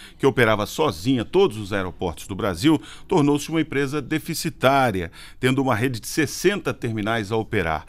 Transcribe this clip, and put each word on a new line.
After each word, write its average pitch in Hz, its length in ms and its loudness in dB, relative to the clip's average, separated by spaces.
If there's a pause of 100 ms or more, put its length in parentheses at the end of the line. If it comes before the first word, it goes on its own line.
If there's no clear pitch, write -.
(180)
que - 80 2
operava 110 400 4
sozinha 120 600 0
todos 165 320 2
os 107 160 -6
aeroportos 98 540 -4
do 98 60 -8
Brasil, 104 480 2 (280)
tornou-se 147 400 2
uma 160 100 0
empresa 143 420 -2
deficitária, 131 1080 0 (260)
tendo 131 240 2
uma 131 140 0
rede 120 240 -2
de - 80 -12
sessenta 160 680 0
terminais 113 560 -2
a 113 60 -2
operar. 98 540 -2